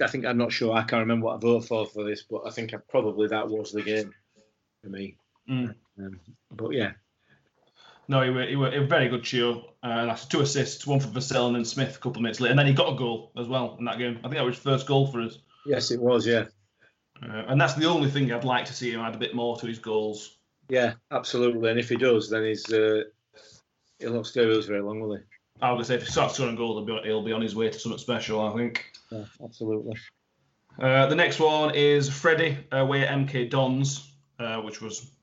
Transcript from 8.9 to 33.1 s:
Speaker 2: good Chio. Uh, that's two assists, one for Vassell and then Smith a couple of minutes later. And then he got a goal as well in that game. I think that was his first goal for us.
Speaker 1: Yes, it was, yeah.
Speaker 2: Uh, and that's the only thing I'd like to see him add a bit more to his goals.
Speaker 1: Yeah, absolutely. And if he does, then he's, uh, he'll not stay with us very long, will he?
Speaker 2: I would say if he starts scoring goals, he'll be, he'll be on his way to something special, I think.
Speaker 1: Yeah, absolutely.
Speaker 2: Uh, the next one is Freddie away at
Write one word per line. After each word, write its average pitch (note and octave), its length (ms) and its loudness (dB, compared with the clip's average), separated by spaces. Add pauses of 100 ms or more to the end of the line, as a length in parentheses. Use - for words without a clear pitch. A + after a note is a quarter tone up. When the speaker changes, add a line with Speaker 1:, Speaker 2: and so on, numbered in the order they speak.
Speaker 2:
good A#2 140 -2
Chio. A#2+ 460 0 (140)
Uh, A#2 240 -2
that's A2+ 200 -4
two D#3 140 0
assists, - 460 -2
one C#3 140 2
for B2 80 -2
Vassell B2 380 -2
and B2 100 2
then A#2 80 0
Smith - 320 -2
a - 20 -20
couple A#2 200 -6
of A2+ 40 -4
minutes A2+ 180 -2
later. B2 100 4
And C3+ 80 6
then C#3+ 80 6
he C#3 60 6
got - 200 4
a C3+ 40 -4
goal A#2 420 -4
as A#2+ 80 -4
well A#2+ 320 -2
in A#2+ 60 -6
that A2+ 140 -4
game. A#2+ 200 -4
I - 40 -16
think B2 120 -8
that C#3+ 100 0
was B2 120 0
his - 80 -16
first C3+ 220 2
goal C#3 200 4
for A#2+ 160 -4
us. A2+ 160 -8 (260)
Speaker 1:
Yes, B2+ 280 0
it A#2+ 80 -2
was, A#2+ 260 4
yeah. A2+ 180 4 (800)
Speaker 2:
Uh, A2 260 -10
and C#3 120 4
that's C#3 140 4
the D#3 120 2
only D3+ 240 4
thing C#3 220 0
I'd A#2+ 120 -2
like B2+ 220 0
to C3 80 -12
see B2 160 -6
him A2+ 100 -6
add A2+ 140 -6
a G#2+ 40 -10
bit A#2 160 -6
more A#2+ 240 -2
to A#2 80 -8
his A2+ 120 -8
goals. G#2+ 580 -4 (320)
Speaker 1:
Yeah, A#2+ 260 2 (180)
absolutely. A#2+ 580 0
And A#2 80 2
if A#2 100 -2
he B2 80 0
does, A#2 340 4
then A2 140 0
he's, A2 280 -4
uh, G#2+ 300 4 (1000)
he'll A#2+ 140 -4
not A2+ 120 -4
stay A#2+ 200 2
with A2 120 4
us G#2 80 -2
very G2+ 160 -2
long, G#2+ 180 -6
will G#2+ 140 -6
he? G2+ 80 -10 (380)
Speaker 2:
I B2+ 120 2
would A#2 140 -2
say B2+ 80 0
if A#2 80 0
he - 80 -10
starts - 240 0
scoring A#2 220 -2
goals, A2 280 -2
he'll A2 160 -4
be, - 80 -8
he'll G#2+ 160 0
be A2+ 80 -2
on A2 80 0
his G#2+ 140 -4
way A2+ 160 0
to - 80 -8
something A2+ 200 -6
special, A2 420 -2
I G#2+ 160 -2
think. A#2 280 -4 (260)
Speaker 1:
Yeah, G#2+ 140 -10 (180)
absolutely. A2+ 540 -6 (840)
Speaker 2:
Uh, C3 260 6
the D3+ 80 2
next E3 240 4
one D#3 360 4
is D3 340 6
Freddie D#3 500 2 (140)
away C3+ 340 2
at C3+ 60 -2